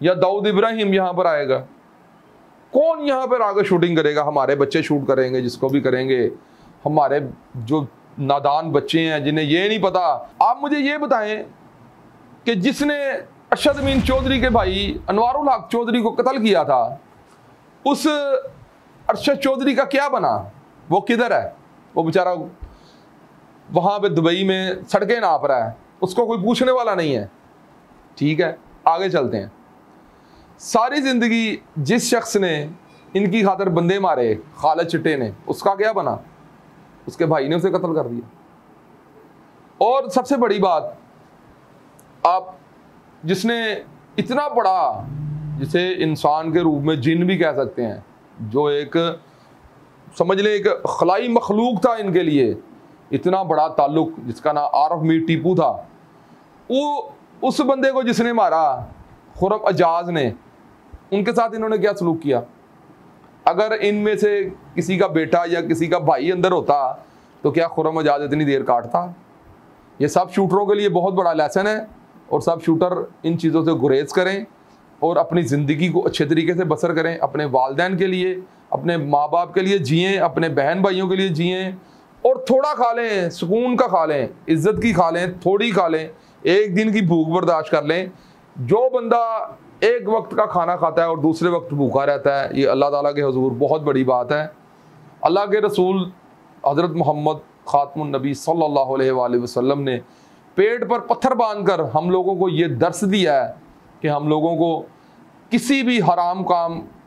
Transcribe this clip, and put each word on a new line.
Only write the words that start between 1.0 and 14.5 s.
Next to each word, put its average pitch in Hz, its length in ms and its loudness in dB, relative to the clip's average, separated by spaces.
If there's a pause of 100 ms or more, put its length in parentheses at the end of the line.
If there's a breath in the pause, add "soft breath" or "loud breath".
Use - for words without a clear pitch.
पर 175 140 0
आएगा? 135 380 0 (1080)
कौन 320 260 2
यहाँ 262 280 -2
पर 240 140 0
आकर 202 220 0
shooting 175 340 2
करेगा? 147 260 2
हमारे 143 320 0
बच्चे 139 280 0
shoot 147 240 0
करेंगे, 127 340 2
जिसको 123 280 -2
भी 139 120 2
करेंगे, 127 500 2 (540 loud breath)
हमारे 143 440 2 (280)
जो 127 300 -2 (320)
नादान 143 520 0
बच्चे 143 280 2
हैं 160 240 0
जिन्हें 151 220 0
ये 170 240 2
नहीं 220 120 0
पता। 180 480 0 (120)
आप 254 200 4
मुझे 294 160 -2
ये 285 200 0
बताएं 220 460 -2 (1000)
कि 233 100 2
जिसने 277 560 0 (400)
अरशद 285 260 2
अमीन 269 240 2
चौधरी 262 400 0
के 254 80 2
भाई 202 500 0 (100)